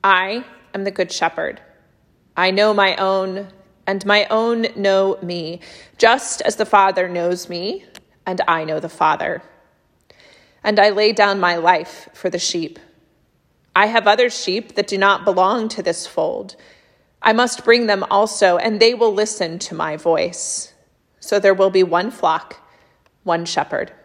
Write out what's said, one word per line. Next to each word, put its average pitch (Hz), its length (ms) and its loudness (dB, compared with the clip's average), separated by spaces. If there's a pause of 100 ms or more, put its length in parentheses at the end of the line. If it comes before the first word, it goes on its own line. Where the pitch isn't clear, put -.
I 196 440 0 (260)
am 196 120 -8
the 196 60 -4
good 185 220 -4
shepherd. - 480 -4 (720)
I 185 180 0
know 208 200 2
my 196 240 2
own, 190 520 -2 (380)
and 196 200 -4
my 208 240 4
own 226 440 0
know 196 460 2
me, 175 400 -10 (380)
just 240 420 2
as - 160 -2
the 214 80 0
Father 190 420 2
knows 180 440 -4
me, 190 340 -8 (400)
and 185 240 -6
I 165 160 0
know 156 160 -4
the 165 80 -10
Father. 156 540 -2 (1200)
And 208 160 2
I 202 80 6
lay 214 240 2
down 202 260 2
my 175 180 2
life 170 580 0
for - 160 -4
the 175 80 -6
sheep. 165 400 -6 (1000)
I 208 120 4
have 226 180 0
other 233 240 2
sheep 202 460 -6
that 196 100 -2
do 196 100 -6
not 196 300 2
belong 202 420 2
to 214 140 -8
this 170 240 -4
fold. 180 500 -6 (640)
I 220 140 2
must 240 280 -2
bring 240 240 4
them 196 240 0
also, 196 460 2
and 214 240 -2
they 233 140 6
will 226 180 2
listen 185 460 -4
to - 160 -12
my 156 240 -6
voice. - 760 -4 (480)
So - 180 -2
there 196 140 4
will 190 160 2
be 185 140 2
one 180 280 0
flock, - 480 -4 (640)
one 170 220 -2
shepherd. - 480 -6 (120)